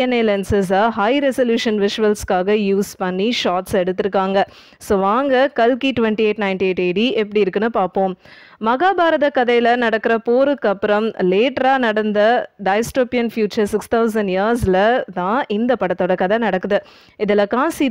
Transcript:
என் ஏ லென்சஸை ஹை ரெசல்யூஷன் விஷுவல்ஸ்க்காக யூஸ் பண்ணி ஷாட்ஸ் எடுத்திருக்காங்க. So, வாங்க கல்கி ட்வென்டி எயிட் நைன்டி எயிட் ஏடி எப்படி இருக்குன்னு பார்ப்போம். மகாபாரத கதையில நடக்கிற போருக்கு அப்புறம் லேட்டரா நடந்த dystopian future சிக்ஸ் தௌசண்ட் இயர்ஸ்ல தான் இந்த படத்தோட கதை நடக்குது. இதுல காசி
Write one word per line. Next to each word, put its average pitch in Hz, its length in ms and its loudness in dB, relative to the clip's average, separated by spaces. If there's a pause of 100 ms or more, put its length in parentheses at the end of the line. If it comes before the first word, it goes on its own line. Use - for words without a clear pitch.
என் 254 140 0
ஏ 226 120 2
லென்சஸை 196 540 0 (160)
ஹை 214 120 2 (140)
ரெசல்யூஷன் 233 580 0
விஷுவல்ஸ்க்காக 208 760 0 (120)
யூஸ் 196 220 0 (100)
பண்ணி 185 260 -2 (140)
ஷாட்ஸ் 185 400 -2
எடுத்திருக்காங்க. 190 560 0 (480)
So, 214 80 0 (140)
வாங்க 262 360 2 (160)
கல்கி 254 380 0
ட்வென்டி 220 300 0
எயிட் 208 180 -2
நைன்டி 190 240 -2
எயிட் 185 180 -2
ஏடி 202 200 0 (160)
எப்படி 208 220 0
இருக்குன்னு 214 340 -2
பார்ப்போம். 185 340 -2 (540)
மகாபாரத 320 580 2 (100)
கதையில 240 320 2 (160)
நடக்கிற 220 300 0 (140)
போருக்கு 262 460 2
அப்புறம் 208 320 0 (260)
லேட்டரா 262 420 2 (140)
நடந்த 214 320 0 (480)
dystopian 233 580 -2 (100)
future 214 380 0
சிக்ஸ் - 200 -4
தௌசண்ட் 220 420 0
இயர்ஸ்ல 202 420 0 (420)
தான் 214 220 -2 (160)
இந்த 247 140 0 (100)
படத்தோட 180 400 0
கதை 196 240 0
நடக்குது. 185 320 -2 (460)
இதுல 202 180 2 (120)
காசி 294 360 0